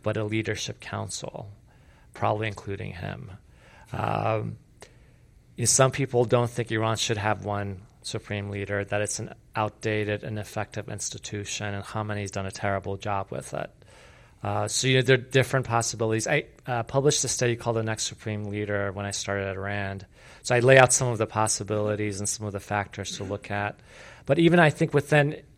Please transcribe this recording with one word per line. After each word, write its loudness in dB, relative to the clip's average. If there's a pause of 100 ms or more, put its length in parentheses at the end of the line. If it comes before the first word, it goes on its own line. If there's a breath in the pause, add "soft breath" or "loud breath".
but -2
a -2
leadership -4
council, -8 (640 soft breath)
probably 0
including -8
him. -10 (640 loud breath)
Um, -2 (1000 loud breath)
you -4
know, 0
some 4
people 2
don't 2
think -6
Iran 0
should -2
have 0
one -4 (220)
supreme -6
leader, -2
that -2
it's -4
an -8 (240)
outdated, -2
ineffective -8
institution, -8
and -6
Khamenei's -4
done -4
a -8
terrible -2
job -4
with -8
it. -6 (720 loud breath)
Uh, 0
so, 0
you 6
know, 6
there 6
are 2
different 2
possibilities. 0
I, 2 (200)
uh, -2
published 2
a -4
study 0
called -2
The 0
Next -2
Supreme -6
Leader -2
when -6
I -4
started -2
at -6
rand. -6 (340 loud breath)
So 2
I 6
lay 10
out 10
some 2
of -2
the 2
possibilities 0
and -4
some -6
of -6
the -6
factors -4
to -8
look -8
at. -4 (460 loud breath)
But 4
even 8
I 8
think 0
within 4 (180)